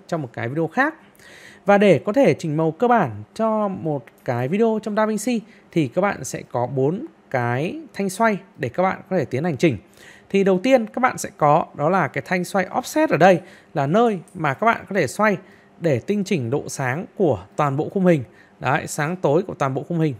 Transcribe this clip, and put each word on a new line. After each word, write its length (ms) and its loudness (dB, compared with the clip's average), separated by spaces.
trong 160 -4
một 100 -10
cái 160 -6
video 180 -2
khác. 280 -2
Và 120 6
để 260 6
có 80 -2
thể 220 4
chỉnh 220 -4
màu 140 0
cơ 180 0
bản 220 2
cho 340 -2
một 360 -6
cái 240 -2
video 340 2
trong 140 -6
DaVinci 440 0
thì 160 0
các 120 -4
bạn 240 -2
sẽ 180 -10
có 140 -2
bốn 400 -2
cái 500 -2
thanh 160 -4
xoay 280 0
để 100 -6
các 140 -2
bạn 180 -2
có 60 0
thể 80 0
tiến 200 -4
hành 120 -2
chỉnh. 200 2
Thì 140 2
đầu 180 2
tiên 240 4
các 140 -8
bạn 180 -2
sẽ 180 -8
có 380 4
đó 140 -2
là 200 2
cái 180 -6
thanh 180 -2
xoay 240 -2
offset, 420 -2
ở 60 2
đây 240 6
là 120 -2
nơi 320 2
mà 200 -2
các 120 -4
bạn 220 2
có 60 -8
thể 120 2
xoay 300 0
để 180 2
tinh 260 -2
chỉnh 260 -2
độ 180 -4
sáng 380 -4
của 220 2
toàn 200 0
bộ 120 -2
khung 180 0
hình. 180 4
Đấy, 260 0
sáng 300 -4
tối 260 2
của 120 -12
toàn 200 -2
bộ 140 -6
khung 120 -2
hình 200 0